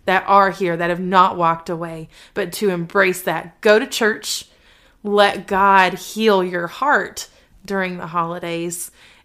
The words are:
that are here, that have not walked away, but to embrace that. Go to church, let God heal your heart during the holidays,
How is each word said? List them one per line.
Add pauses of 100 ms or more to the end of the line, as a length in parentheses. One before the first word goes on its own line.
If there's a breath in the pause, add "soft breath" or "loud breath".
that
are
here,
that
have
not
walked
away, (260 loud breath)
but
to
embrace
that.
Go
to
church, (580 soft breath)
let
God
heal
your
heart (380 soft breath)
during
the
holidays, (340 soft breath)